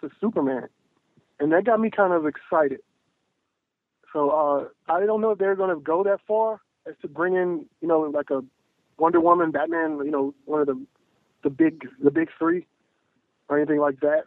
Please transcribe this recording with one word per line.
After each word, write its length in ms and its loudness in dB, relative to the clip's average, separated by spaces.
to 80 -10
Superman, 480 -2
and 120 0
that 120 4
got 160 2
me 100 0
kind 220 2
of 140 0
excited. 540 -2
So, 180 0
uh, 640 -2
I 140 0
don't 140 0
know 120 0
if 60 -4
they're 180 0
gonna 200 -2
go 280 -2
that 220 0
far 340 0
as 160 -14
to 60 -8
bring 260 -2
in, 320 -2
you 80 -6
know, 120 2
like, 300 -4
a 120 -2
Wonder 240 4
Woman, 300 4
Batman, 540 -2
you 80 -4
know, 220 -2
one 160 -2
of 80 0
the, 120 -2
the 80 0
big, 380 0
the 120 4
big 260 -2
three 280 -2
or 100 0
anything 220 2
like 200 0
that. 260 0